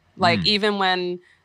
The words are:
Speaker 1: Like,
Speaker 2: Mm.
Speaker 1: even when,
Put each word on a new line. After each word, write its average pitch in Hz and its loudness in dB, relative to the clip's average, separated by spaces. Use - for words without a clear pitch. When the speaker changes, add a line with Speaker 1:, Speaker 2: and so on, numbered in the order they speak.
Speaker 1:
Like, - 2
Speaker 2:
Mm. 82 -4
Speaker 1:
even 208 0
when, 180 -2